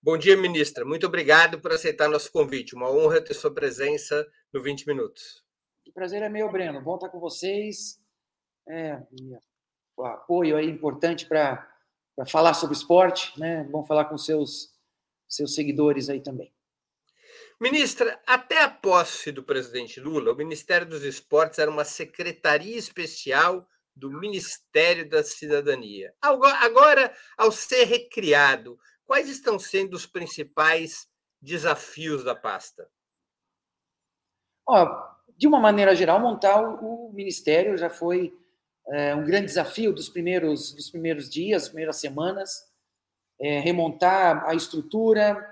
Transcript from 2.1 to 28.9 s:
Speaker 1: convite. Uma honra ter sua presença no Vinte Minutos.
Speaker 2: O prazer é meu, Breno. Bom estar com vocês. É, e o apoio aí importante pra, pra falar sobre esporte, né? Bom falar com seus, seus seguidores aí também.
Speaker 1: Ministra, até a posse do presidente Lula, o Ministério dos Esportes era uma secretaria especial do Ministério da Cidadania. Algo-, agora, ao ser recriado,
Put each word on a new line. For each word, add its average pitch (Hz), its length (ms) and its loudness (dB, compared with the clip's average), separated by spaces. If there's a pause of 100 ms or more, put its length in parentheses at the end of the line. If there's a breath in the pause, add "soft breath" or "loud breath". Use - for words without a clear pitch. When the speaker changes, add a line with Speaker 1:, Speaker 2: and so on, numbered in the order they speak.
Speaker 1:
convite. 135 460 -4
Uma 123 160 -4
honra 156 300 2
ter 160 120 -10
sua - 160 -4
presença 147 800 -4 (240 soft breath)
no 135 100 -6
Vinte 139 240 -8
Minutos. 135 560 -8 (460)
Speaker 2:
O - 60 -20
prazer 185 280 -8
é 214 60 -6
meu, 214 240 -4
Breno. 165 300 -6
Bom 160 140 -6
estar 185 120 -12
com 180 140 -14
vocês. 196 800 -8 (680)
É, 156 340 -10 (120)
e 131 180 -18 (640)
o 123 80 -10
apoio 151 540 0
aí 156 120 0
importante 160 560 -4
pra, 147 400 0 (520)
pra 131 80 -8
falar 160 280 4
sobre 151 220 -2
esporte, 180 640 4
né? 160 320 -4
Bom 151 140 -6
falar 151 180 2
com 151 140 -6
seus, 151 560 -4 (520)
seus 143 300 -6
seguidores 147 540 0
aí 139 100 -6
também. 135 320 -14 (1040 soft breath)
Speaker 1:
Ministra, 254 680 -2
até 254 340 2
a 277 80 4
posse 175 640 0
do 135 100 -12
presidente 123 600 -8
Lula, 135 320 -2
o 131 40 -2
Ministério 160 480 -2
dos 160 200 -12
Esportes 151 540 0
era 151 120 2
uma 147 140 -4
secretaria 170 920 -4
especial 175 880 -2 (300)
do 135 160 -14
Ministério 170 960 -2
da 151 160 0
Cidadania. 139 1000 -4
Algo-, 269 240 2
agora, 269 720 6 (220 loud breath)
ao - 160 4
ser 254 320 2
recriado, 143 920 2 (280 soft breath)